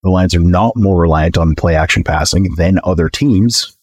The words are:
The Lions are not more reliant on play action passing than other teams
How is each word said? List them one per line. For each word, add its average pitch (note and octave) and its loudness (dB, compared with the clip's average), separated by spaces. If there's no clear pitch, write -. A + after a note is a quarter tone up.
The F#2+ -2
Lions F#2 2
are E2+ 2
not F2+ 2
more G2 2
reliant E2 2
on D#2+ 0
play E2+ -2
action - -2
passing E2+ -2
than F2 0
other E2+ -2
teams A#2 -2